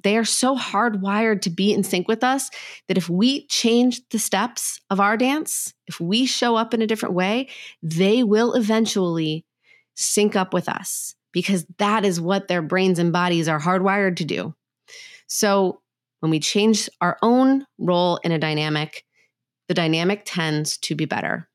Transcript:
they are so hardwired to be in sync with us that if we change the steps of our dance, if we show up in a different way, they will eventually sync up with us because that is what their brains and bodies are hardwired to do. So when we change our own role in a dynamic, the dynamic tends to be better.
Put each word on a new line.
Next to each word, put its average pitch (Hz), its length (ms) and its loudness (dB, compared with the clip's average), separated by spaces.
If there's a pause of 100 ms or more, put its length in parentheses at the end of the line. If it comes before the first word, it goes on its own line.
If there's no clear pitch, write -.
they 202 120 2
are 226 80 2
so 254 320 0
hardwired 214 880 0
to - 80 -4
be 190 240 2
in 196 100 2
sync 180 240 -2
with 220 160 0
us 269 260 0 (380)
that 185 100 0
if 175 120 0
we 233 380 2
change 240 520 2 (120)
the 226 80 -2
steps - 600 -4 (100)
of 196 120 2
our 208 160 4
dance, 269 560 -2 (120)
if - 140 -12
we 208 260 0
show 247 300 0
up 233 180 -2
in 226 80 0
a 220 60 0
different 220 260 -2
way, 202 360 0 (340)
they 190 400 2
will 220 300 2
eventually 185 920 0 (500)
sync 208 420 0
up 190 160 -2
with 180 160 -2
us - 440 -8 (200)
because 180 320 0 (120)
that 208 280 2
is 175 160 0
what 196 260 -2
their 180 140 0
brains 180 380 0
and 170 120 2
bodies 170 380 2
are 156 100 2
hardwired 190 560 2
to 175 80 -4
do. 151 320 -6 (720)
So 196 540 0 (400)
when 160 80 0
we 160 100 2
change 208 500 2 (120)
our 175 200 0
own 262 440 4 (120)
role 175 460 2
in 170 80 0
a 165 80 0
dynamic, 151 640 -2 (680)
the 175 40 -4
dynamic 175 500 0
tends 151 540 -4
to - 160 -6
be 156 100 -4
better. - 500 -4